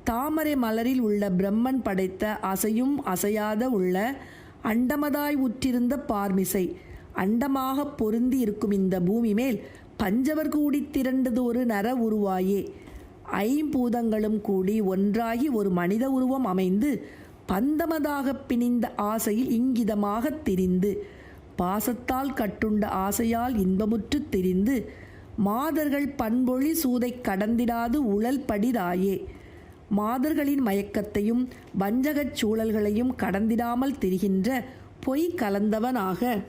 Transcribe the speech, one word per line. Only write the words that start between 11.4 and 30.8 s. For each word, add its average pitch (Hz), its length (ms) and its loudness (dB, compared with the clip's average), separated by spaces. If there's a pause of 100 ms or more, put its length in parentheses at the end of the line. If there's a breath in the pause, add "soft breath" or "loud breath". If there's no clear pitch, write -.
ஒரு 247 220 2
நர 226 300 2
உருவாயே. 202 760 0 (640 loud breath)
ஐம்பூதங்களும் 226 1080 0
கூடி 202 400 2
ஒன்றாகி 208 680 2
ஒரு 208 220 2
மனித 185 400 2
உருவம் 262 340 2
அமைந்து 190 600 2 (420 loud breath)
பந்தமதாகப் 285 1000 0
பிணிந்த 240 460 0
ஆசையில் 220 680 0
இங்கிதமாகத் 226 840 0
திரிந்து 185 640 2 (560 loud breath)
பாசத்தால் 247 720 -2
கட்டுண்ட 214 500 0
ஆசையால் 226 680 0
இன்பமுற்றுத் 208 760 0
திரிந்து 196 600 2 (460 loud breath)
மாதர்கள் 285 720 0
பண்பொழி 254 760 0
சூதை 247 380 0
கடந்திடாது 233 760 0
உழல் 240 520 0
படிராயே. 196 760 0 (680 loud breath)
மாதர்களின் 269 760 2
மயக்கத்தையும் 208 840 0 (320 loud breath)